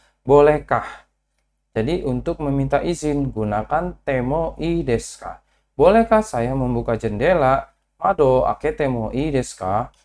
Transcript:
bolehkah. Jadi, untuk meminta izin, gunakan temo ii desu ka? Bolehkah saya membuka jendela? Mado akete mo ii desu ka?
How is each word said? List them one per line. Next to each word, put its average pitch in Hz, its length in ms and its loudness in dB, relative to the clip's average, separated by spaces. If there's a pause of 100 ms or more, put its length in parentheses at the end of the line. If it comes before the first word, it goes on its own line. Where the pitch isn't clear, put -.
(200)
bolehkah. 147 880 2 (640)
Jadi, 139 320 -2
untuk 147 400 -4
meminta 139 400 0
izin, 147 480 -2
gunakan 110 720 -4
temo 139 560 -4
ii 165 240 -2
desu 117 400 -4
ka? 90 160 -14 (320)
Bolehkah 214 480 4
saya 123 320 -4
membuka 120 480 -2
jendela? 135 720 0 (240)
Mado 147 480 2
akete 147 480 -2
mo 113 220 -4
ii 147 180 -2
desu 127 240 -4
ka? 98 320 -4 (160)